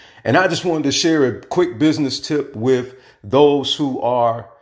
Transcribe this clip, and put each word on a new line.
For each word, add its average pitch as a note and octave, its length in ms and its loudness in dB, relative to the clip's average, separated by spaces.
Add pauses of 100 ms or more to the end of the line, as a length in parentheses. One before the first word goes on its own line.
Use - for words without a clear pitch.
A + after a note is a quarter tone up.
(240)
And B2 120 2
I F#3 120 2
just E3 160 -4
wanted E3 180 -2
to C#3 80 0
share D#3+ 340 2
a A#2+ 160 -2
quick E3 380 -2
business D3 400 0
tip - 380 -6
with A#2+ 400 -2 (260)
those C#3 540 2
who C3+ 240 -4
are A#2 500 -2 (120)